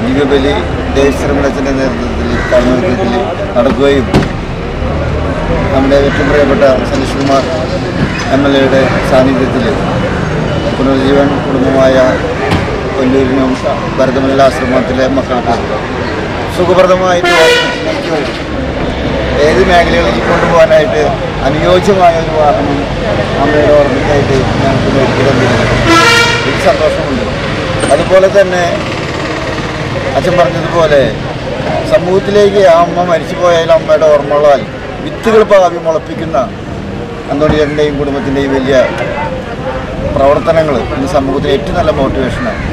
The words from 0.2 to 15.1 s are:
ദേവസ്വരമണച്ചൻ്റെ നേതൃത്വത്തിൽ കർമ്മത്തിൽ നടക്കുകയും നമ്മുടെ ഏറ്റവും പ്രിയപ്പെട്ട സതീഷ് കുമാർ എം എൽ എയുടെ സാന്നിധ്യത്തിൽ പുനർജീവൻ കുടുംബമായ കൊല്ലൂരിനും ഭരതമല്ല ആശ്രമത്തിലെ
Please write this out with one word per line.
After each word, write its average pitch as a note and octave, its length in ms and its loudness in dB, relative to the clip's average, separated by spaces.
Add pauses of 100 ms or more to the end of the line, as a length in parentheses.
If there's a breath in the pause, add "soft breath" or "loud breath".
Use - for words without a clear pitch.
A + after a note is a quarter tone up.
ദേവസ്വരമണച്ചൻ്റെ C3+ 840 0
നേതൃത്വത്തിൽ A#2+ 500 -2 (220)
കർമ്മത്തിൽ B2 600 2 (440)
നടക്കുകയും C3+ 520 2 (1700)
നമ്മുടെ C3+ 240 4 (100)
ഏറ്റവും C3+ 240 0
പ്രിയപ്പെട്ട C#3+ 320 2 (260)
സതീഷ് - 300 -2
കുമാർ C#3 240 0 (920)
എം C#3 140 2
എൽ C#3 100 2
എയുടെ C3+ 220 2 (300)
സാന്നിധ്യത്തിൽ C3 540 2 (1120)
പുനർജീവൻ C3+ 520 2 (180)
കുടുംബമായ C3 480 2 (1000)
കൊല്ലൂരിനും C3 540 2 (460)
ഭരതമല്ല C3+ 520 0
ആശ്രമത്തിലെ B2+ 580 -2 (100)